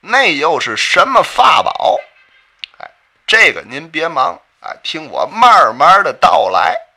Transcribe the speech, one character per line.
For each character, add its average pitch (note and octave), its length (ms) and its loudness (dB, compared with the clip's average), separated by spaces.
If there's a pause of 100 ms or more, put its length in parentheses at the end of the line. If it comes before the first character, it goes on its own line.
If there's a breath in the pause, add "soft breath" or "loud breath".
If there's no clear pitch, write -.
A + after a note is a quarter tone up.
那 A3 340 -2
又 C#3+ 260 0
是 A#2 160 -6
什 - 300 0
么 B3 160 2
法 - 400 0
宝？ - 360 -2 (800)
哎， - 120 -20 (360)
这 G#3 260 2
个 D2 100 -10
您 D3 280 -16
别 D#3+ 180 -6
忙 D#3+ 320 -4 (200)
啊， - 120 -12 (100)
听 D#3+ 280 -12
我 C#2 160 -4
慢 G3 480 4
慢 F3 280 4
的 D3+ 100 -2
道 - 380 2
来。 F#2 260 0 (200)